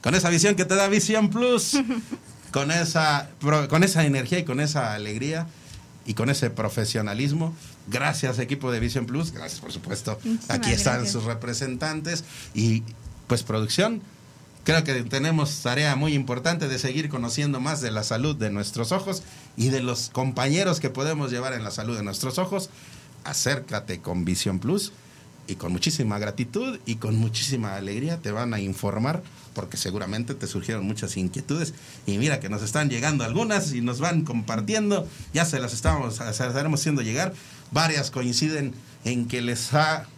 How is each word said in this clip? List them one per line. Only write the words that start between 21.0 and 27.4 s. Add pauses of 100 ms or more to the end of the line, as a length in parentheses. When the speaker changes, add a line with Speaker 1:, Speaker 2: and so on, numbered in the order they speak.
Speaker 1:
llevar
en
la
salud
de
nuestros
ojos. (540)
Acércate
con
Visión
Plus (540)
y
con
muchísima
gratitud
y
con
muchísima